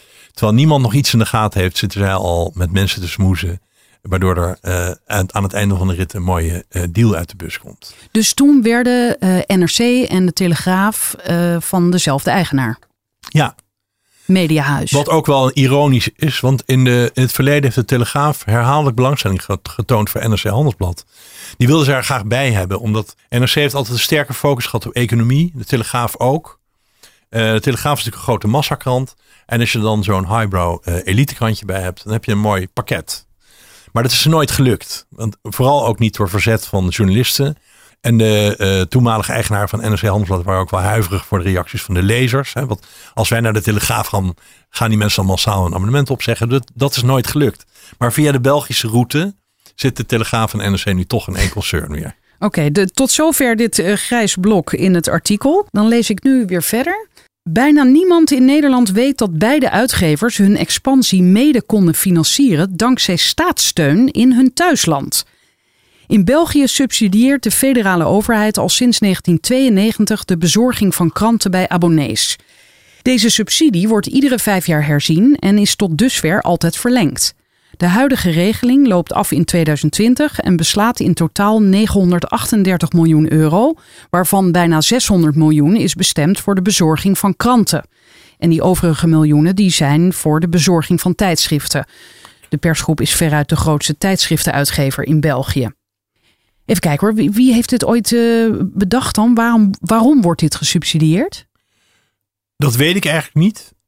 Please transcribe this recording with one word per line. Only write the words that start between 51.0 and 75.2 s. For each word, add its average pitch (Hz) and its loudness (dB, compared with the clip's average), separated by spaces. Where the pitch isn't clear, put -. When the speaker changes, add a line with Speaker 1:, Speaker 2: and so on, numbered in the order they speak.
Speaker 1:
toch - -6
in 92 -8
één 95 0
concern - -6
weer. 76 -10
Speaker 2:
Oké, 156 -2
de, 185 0
tot 262 -2
zover 285 0
dit, 226 -2
eh, 196 0
grijs 226 -2
blok 190 0
in 190 0
het 170 0
artikel. 269 0
Dan 214 0
lees 233 2
ik 190 -6
nu 262 2
weer 175 -2
verder. 359 -4
Bijna 277 4
niemand 320 4
in 254 4
Nederland 262 4
weet 254 0
dat 180 -2
beide 254 2
uitgevers 202 0
hun 202 4
expansie 254 0
mede 220 4
konden 185 2
financieren 185 0
dankzij 220 0
staatssteun 226 0
in 254 2
hun 254 4
thuisland. 170 0
In 202 4
België 277 2
subsidieert 233 0
de 214 -2
federale 196 2
overheid 214 0
al 180 0
sinds 247 0
negentien 180 0
tweeënnegentig 220 0
de 180 -2
bezorging 196 0
van 170 0
kranten 214 0
bij 185 0
abonnees. 160 0
Deze 240 2
subsidie 214 0
wordt 220 0
iedere 262 2
vijf 190 0
jaar 151 2
herzien 160 2